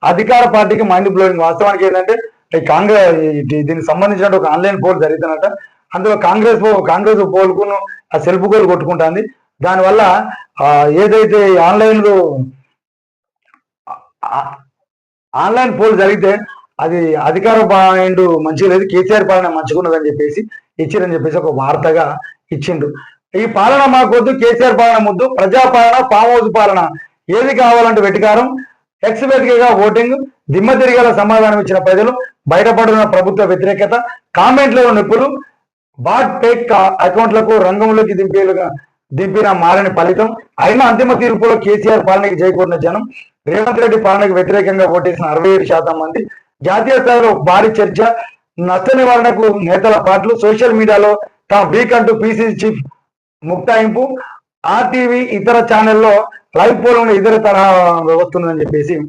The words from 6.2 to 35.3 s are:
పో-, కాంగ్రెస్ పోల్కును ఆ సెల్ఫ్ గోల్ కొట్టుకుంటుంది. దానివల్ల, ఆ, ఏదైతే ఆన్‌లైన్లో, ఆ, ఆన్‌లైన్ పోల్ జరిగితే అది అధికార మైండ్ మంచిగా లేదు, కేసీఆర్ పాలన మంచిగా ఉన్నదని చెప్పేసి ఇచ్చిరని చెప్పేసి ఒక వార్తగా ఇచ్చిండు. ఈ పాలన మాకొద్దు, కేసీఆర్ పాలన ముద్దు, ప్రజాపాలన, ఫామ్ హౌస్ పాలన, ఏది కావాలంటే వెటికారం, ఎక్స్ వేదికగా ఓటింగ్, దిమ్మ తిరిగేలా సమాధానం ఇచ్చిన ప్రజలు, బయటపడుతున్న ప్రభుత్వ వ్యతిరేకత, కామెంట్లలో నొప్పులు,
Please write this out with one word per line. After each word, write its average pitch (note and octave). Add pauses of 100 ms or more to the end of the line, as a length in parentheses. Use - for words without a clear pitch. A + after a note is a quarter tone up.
పో-, G3
కాంగ్రెస్ G#3
పోల్కును F#3+ (380)
ఆ -
సెల్ఫ్ F3+
గోల్ G#3
కొట్టుకుంటుంది. E3+ (340)
దానివల్ల, F#3+ (320)
ఆ, D3
ఏదైతే G3+
ఆన్‌లైన్లో, G3 (1900)
ఆ, C3+ (800)
ఆన్‌లైన్ G#3+
పోల్ G#3+
జరిగితే G3 (420)
అది E3
అధికార G3
మైండ్ F#3
మంచిగా E3
లేదు, F#3+
కేసీఆర్ F#3+
పాలన F#3
మంచిగా D#3
ఉన్నదని D#3+
చెప్పేసి D3 (320)
ఇచ్చిరని F3
చెప్పేసి D#3
ఒక D3+
వార్తగా D3 (340)
ఇచ్చిండు. E3 (420)
ఈ A3
పాలన A#3+
మాకొద్దు, B3+
కేసీఆర్ A#3
పాలన A#3
ముద్దు, A3
ప్రజాపాలన, A#3
ఫామ్ A#3+
హౌస్ A3+
పాలన, F#3+ (400)
ఏది B3
కావాలంటే A#3
వెటికారం, G#3+ (460)
ఎక్స్ A3
వేదికగా B3
ఓటింగ్, A#3+ (240)
దిమ్మ G3+
తిరిగేలా B3
సమాధానం G#3+
ఇచ్చిన F#3+
ప్రజలు, F#3+ (280)
బయటపడుతున్న A3
ప్రభుత్వ F#3
వ్యతిరేకత, G3+ (320)
కామెంట్లలో B3
నొప్పులు, A#3 (640)